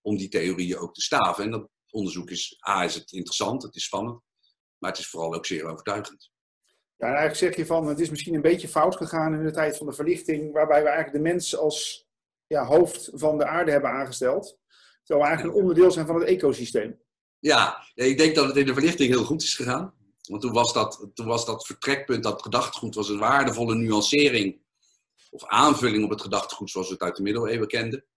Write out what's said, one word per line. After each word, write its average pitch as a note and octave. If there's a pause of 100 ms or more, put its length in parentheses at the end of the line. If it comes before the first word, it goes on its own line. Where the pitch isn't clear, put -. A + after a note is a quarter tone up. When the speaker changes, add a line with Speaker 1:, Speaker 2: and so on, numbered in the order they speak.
Speaker 1:
om G#2
die F#2+
theorieën F2+
ook -
te -
staven. G2+
En G#2+
dat A2 (220)
onderzoek F2+
is, -
A, F#2+
is E2
het E2+
interessant, G2
het -
is -
spannend, A#2 (580)
maar F#2
het -
is -
vooral E2
ook E2
zeer D#2
overtuigend. G2 (640)
Speaker 2:
Ja, A#2
en B2+
eigenlijk D3+
zeg F3+
je E3
van, E3
het D3
is E3
misschien D#3
een D3+
beetje E3
fout E3+
gegaan D#3+
in D#3
de D#3
tijd D#3
van D3+
de D3
verlichting, D3+
waarbij D3+
we D3+
eigenlijk D3
de D3+
mens F3
als, - (400)
ja, C#3+
hoofd D#3
van D3+
de -
aarde D#3+
hebben C3+
aangesteld, C3 (440)
terwijl D3
we D3
eigenlijk D#3+
Speaker 1:
Ja. E3
Speaker 2:
een F#3
onderdeel F3
zijn E3
van E3
het E3+
ecosysteem. B2 (380)
Speaker 1:
Ja, C3 (100)
ik C3
denk D#3
dat D3
het C3+
in C#3
de C3
verlichting D3
heel B2
goed D#3+
is -
gegaan. C3 (340)
Want G#2
toen B2
was A#2
dat, G#2+
toen A2+
was A2+
dat A2
vertrekpunt, C3
dat G#2+
gedachtegoed, A#2+
was G#2
een G#2
waardevolle A#2
nuancering A2+ (680)
of -
aanvulling A#2
op G2
het G#2
gedachtegoed G2
zoals F#2
we F#2+
het F2+
uit -
de G2
middeleeuwen A2
kenden. A#2 (120)